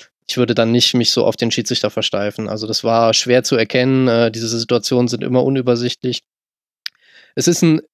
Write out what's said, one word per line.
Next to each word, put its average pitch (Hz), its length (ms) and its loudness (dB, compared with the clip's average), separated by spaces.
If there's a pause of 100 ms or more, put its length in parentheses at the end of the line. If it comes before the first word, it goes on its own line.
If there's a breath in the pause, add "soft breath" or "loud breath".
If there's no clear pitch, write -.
(280 loud breath)
ich - 100 -8
würde 120 160 2
dann 113 180 2
nicht 120 220 2
mich 120 160 2
so - 160 2
auf 110 120 0
den 117 120 -2
Schiedsrichter 113 400 -2
versteifen. 104 600 -4
Also 107 180 -8
das - 160 -6
war 113 320 2
schwer 123 280 2
zu - 120 -2
erkennen, 127 520 2
äh, 117 220 2
diese 113 180 -6
Situationen 120 600 0
sind 123 160 -6
immer 127 200 2
unübersichtlich. 123 800 -2 (1160 soft breath)
Es - 120 -4
ist 175 160 2
ein 160 180 4 (120)